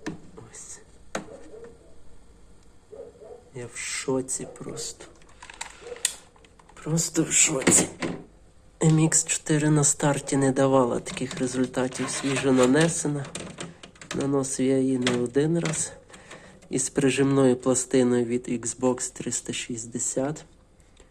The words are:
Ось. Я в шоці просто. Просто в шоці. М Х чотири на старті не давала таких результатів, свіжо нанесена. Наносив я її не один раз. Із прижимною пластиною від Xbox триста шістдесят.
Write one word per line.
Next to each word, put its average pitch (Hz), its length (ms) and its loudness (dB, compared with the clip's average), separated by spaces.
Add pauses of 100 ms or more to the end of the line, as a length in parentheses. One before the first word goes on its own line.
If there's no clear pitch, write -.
(500)
Ось. - 300 -18 (2750)
Я 120 120 -12
в 113 100 -16
шоці - 720 -4 (120)
просто. - 460 -12 (1700)
Просто 165 480 -2
в 151 100 -2
шоці. - 560 4 (920)
М 160 280 6
Х - 140 2
чотири 151 460 0
на 151 140 4
старті 139 520 0
не 135 160 4
давала 131 480 4
таких - 380 -8
результатів, 127 720 -2
свіжо 135 420 0
нанесена. 143 720 4 (880)
Наносив 139 520 0
я 135 120 4
її 131 200 2
не 123 200 0
один 143 400 2
раз. 160 340 -4 (800)
Із - 200 -4
прижимною 135 680 4
пластиною 123 680 2
від 123 240 -4
Xbox 123 680 -2
триста - 360 -6
шістдесят. 120 920 -6 (680)